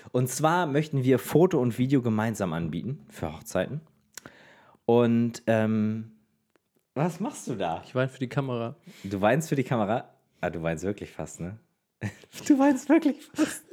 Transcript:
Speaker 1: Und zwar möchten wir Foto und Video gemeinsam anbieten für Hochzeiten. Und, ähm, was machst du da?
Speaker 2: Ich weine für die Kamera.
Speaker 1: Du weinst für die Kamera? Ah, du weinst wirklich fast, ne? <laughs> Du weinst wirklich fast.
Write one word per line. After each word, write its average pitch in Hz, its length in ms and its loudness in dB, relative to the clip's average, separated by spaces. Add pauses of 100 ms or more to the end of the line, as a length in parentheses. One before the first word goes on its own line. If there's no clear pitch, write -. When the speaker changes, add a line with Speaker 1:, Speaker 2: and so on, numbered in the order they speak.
(120)
Speaker 1:
Und 127 160 0
zwar 160 380 0
möchten 143 380 -2
wir 127 140 6
Foto 165 420 4
und 120 180 0
Video 131 240 2
gemeinsam 107 500 -2
anbieten 85 560 -6
für - 240 -8
Hochzeiten. 95 480 -6 (1040)
Und, 117 600 4
ähm, 110 680 0 (800)
was 156 260 -2
machst 269 260 -10
du 135 80 -6
da? 90 300 -6
Speaker 2:
Ich - 100 -14
weine 131 140 -2
für - 100 -16
die 127 100 -6
Kamera. 123 460 -6 (300)
Speaker 1:
Du 98 160 -4
weinst 131 280 4
für 160 60 -2
die 135 80 0
Kamera? 113 500 -2 (280)
Ah, 87 100 -2
du 82 120 -8
weinst 82 220 -2
wirklich 98 280 -6
fast, - 280 -12
ne? 92 180 -10 (440)
<laughs> 104 60 -4 (400)
Du 285 100 6
weinst 269 300 2
wirklich 311 380 2
fast. - 460 -4